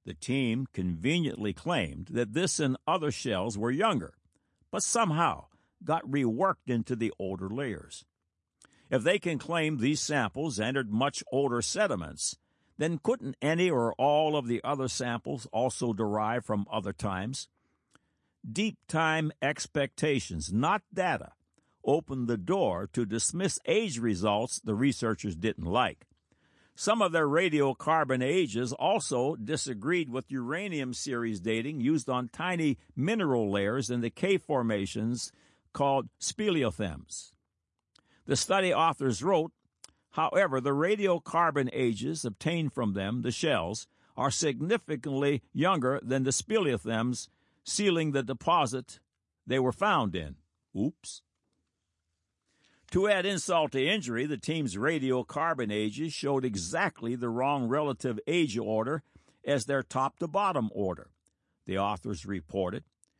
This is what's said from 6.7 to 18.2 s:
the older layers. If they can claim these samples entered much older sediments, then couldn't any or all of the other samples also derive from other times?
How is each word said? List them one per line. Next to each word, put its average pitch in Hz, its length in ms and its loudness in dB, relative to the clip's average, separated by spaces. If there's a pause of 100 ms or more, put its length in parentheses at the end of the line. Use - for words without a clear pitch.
the 113 220 -2
older 95 320 -6
layers. 110 560 -8 (840)
If 131 120 2
they 175 160 2
can 165 220 -2
claim 156 380 -2
these 139 240 2
samples 135 580 -2
entered 120 320 -2
much 131 400 0
older 123 320 2
sediments, 110 720 -2 (400)
then 160 240 0
couldn't 220 400 -2
any 170 280 2
or 120 240 2
all 151 420 4
of 131 120 0
the 117 160 0
other 135 240 -2
samples 123 640 -4
also 120 420 0
derive 107 520 0
from 104 260 -2
other 101 220 -4
times? 101 540 -6 (1040)